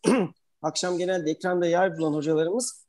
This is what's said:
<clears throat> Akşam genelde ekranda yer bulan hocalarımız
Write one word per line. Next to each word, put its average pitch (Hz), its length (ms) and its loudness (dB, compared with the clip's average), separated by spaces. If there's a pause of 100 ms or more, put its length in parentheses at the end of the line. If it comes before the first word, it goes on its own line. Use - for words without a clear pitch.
(280)
<clears throat> - 340 -20
Akşam 175 360 -4
genelde 175 340 -2
ekranda 180 340 0
yer 170 320 2
bulan 156 160 0
hocalarımız 160 760 -2